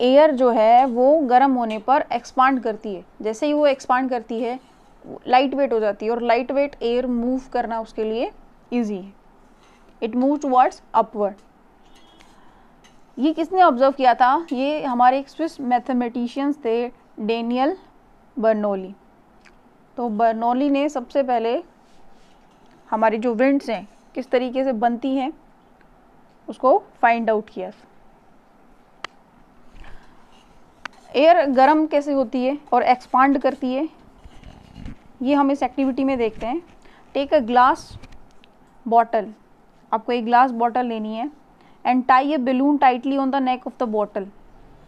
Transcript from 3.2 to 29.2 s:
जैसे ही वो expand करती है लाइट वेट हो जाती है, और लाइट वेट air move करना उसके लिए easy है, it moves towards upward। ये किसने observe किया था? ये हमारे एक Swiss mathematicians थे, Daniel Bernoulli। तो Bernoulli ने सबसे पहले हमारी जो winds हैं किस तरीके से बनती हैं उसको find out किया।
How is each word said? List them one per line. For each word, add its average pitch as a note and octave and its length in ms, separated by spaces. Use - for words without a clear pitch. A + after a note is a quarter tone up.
जैसे A3 240
ही D4 60
वो D4 140
expand C4 440
करती A#3 320
है B3 160
लाइट C4 260
वेट A#3+ 180
हो A3+ 80
जाती G#3 260
है, A3+ 60
और A#3+ 100
लाइट A#3+ 300
वेट C#4+ 300
air A#3+ 240
move B3 340
करना A3+ 280
उसके A3 240
लिए A#3 260
easy G#3+ 240
है, G3 160
it A3+ 140
moves C#4+ 280
towards C4 380
upward। G#3+ 360
ये D4+ 140
किसने E4 300
observe C4+ 300
किया B3+ 220
था? C4 380
ये C#4 320
हमारे B3+ 340
एक C4+ 100
Swiss D#4+ 340
mathematicians B3 1040
थे, A#3 220
Daniel A#3 560
Bernoulli। G#3 580
तो A#3+ 140
Bernoulli A#3 600
ने C#4 180
सबसे C#4 340
पहले B3 400
हमारी A3 280
जो A#3 160
winds C4+ 360
हैं G3+ 160
किस B3+ 160
तरीके B3+ 340
से C4+ 100
बनती A#3+ 420
हैं C#4 160
उसको C4 280
find A#3 280
out G#3+ 200
किया। F#3 200